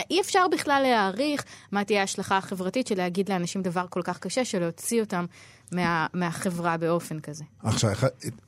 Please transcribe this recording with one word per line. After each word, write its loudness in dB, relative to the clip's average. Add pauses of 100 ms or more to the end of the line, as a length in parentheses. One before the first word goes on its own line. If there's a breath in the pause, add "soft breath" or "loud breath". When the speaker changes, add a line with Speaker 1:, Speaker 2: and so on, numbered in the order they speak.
(120)
Speaker 1:
אי 2
אפשר 4
בכלל 2
להעריך 2 (280 loud breath)
מה 0
תהיה 2
ההשלכה 0
החברתית -2
של 0
להגיד 0
לאנשים -2
דבר -2
כל -2
כך -4
קשה, -2
של -2
להוציא -2
אותם -2 (460 loud breath)
מה-, 2
מהחברה -2
באופן 0
כזה. -12 (200)
Speaker 2:
עכשיו, 2
אחד, 0 (400)